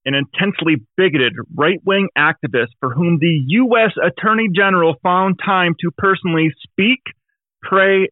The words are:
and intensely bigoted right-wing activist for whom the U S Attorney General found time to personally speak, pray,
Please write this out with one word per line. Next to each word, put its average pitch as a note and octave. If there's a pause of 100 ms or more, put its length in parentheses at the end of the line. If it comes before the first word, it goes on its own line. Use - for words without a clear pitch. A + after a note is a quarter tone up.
and C3+
intensely D#3+ (200)
bigoted C#3+ (200)
right-wing F#3+
activist C#3+ (120)
for C3
whom E3+
the D#3+
U A#3
S A3 (100)
Attorney A3
General F3+
found F#3
time F#3
to E3+
personally E3 (120)
speak, A3 (640)
pray, F#3+